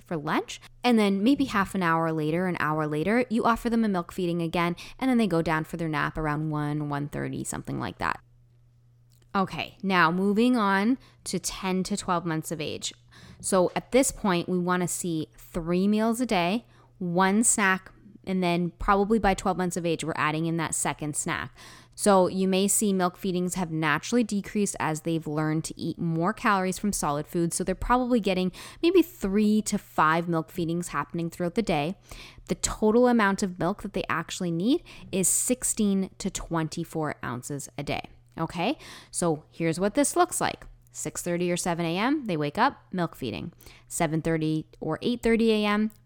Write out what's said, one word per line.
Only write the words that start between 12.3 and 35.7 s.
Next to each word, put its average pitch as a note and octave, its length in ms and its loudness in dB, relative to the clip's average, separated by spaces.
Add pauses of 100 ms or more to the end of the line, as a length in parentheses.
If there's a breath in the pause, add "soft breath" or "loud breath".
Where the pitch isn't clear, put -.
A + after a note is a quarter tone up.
of D#3+ 80 -6
age. A#2+ 340 -8 (460 loud breath)
So F#3 380 2
at - 160 -4
this C4+ 180 4
point, F3 380 0
we F3+ 100 0
wanna F3+ 300 0
see D#3+ 480 -4
three F3+ 500 0
meals A3 320 2
a B3+ 60 0
day, G3 400 0 (340 soft breath)
one F#3+ 440 4
snack, F#3+ 480 2 (340)
and F#3+ 160 0
then F3 380 2
probably G3+ 400 2
by F#3+ 160 4
twelve F#3 220 -2
months F3+ 200 -2
of E3+ 80 -2
age, D#3+ 180 -2
we're D3+ 120 -4
adding D#3 320 -2
in E3 100 -2
that D#3+ 160 -4
second D3+ 420 -4
snack. - 380 -4 (460 loud breath)
So F#3+ 280 6
you F#3+ 200 0
may F#3+ 200 2
see G3+ 260 2
milk F3+ 240 0
feedings F3+ 380 -2
have F3+ 160 -4
naturally D#3+ 520 0
decreased G3+ 560 -2
as D#3 220 -2
they've E3 240 -2
learned D#3 380 -2
to - 180 -12
eat - 160 -6
more E3 340 0
calories F#3+ 460 0
from G3+ 160 -2
solid D3+ 320 -2
foods. E3+ 300 -2
So F#3+ 80 -4
they're F#3+ 100 -2
probably B3 460 2
getting F#3 320 0 (320 loud breath)
maybe F4 180 6
three G#3 600 2
to - 160 -2
five E3+ 500 2
milk D#3+ 220 -2
feedings F3 380 -4
happening E3 420 -4
throughout F3 240 -4
the A#3 80 2
day. D#3+ 320 0 (540 loud breath)
The F#3 60 -2
total A#3 520 4
amount G#3 340 4
of F3+ 160 -4
milk F3+ 240 -2
that G3 120 -8
they F#3+ 140 -4
actually E3+ 440 -4
need G#3 320 0 (280 loud breath)
is F#3 160 0
sixteen G3 920 0